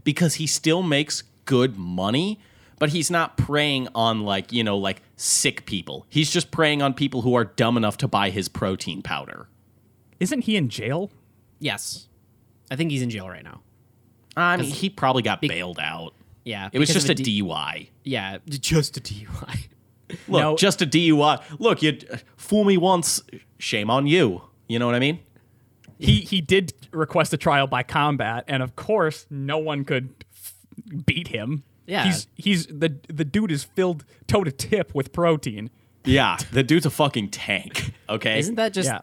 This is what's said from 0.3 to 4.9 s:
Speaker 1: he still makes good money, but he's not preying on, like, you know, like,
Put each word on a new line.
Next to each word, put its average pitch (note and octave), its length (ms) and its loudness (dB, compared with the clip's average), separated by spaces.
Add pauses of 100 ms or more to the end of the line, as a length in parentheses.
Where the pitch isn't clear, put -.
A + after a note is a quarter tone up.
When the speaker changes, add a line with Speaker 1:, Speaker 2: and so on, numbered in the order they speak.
Speaker 1:
he D#3+ 120 -4
still D#3+ 380 2
makes D3 400 0 (220)
good B2 300 4
money, G2 600 -2 (400)
but D3+ 120 2
he's E3 200 -2
not E3 260 0
preying C#3+ 560 0
on, A2+ 300 2
like, G2 300 -2
you A#2 100 2
know, G2+ 160 2
like, G2 240 -4 (140)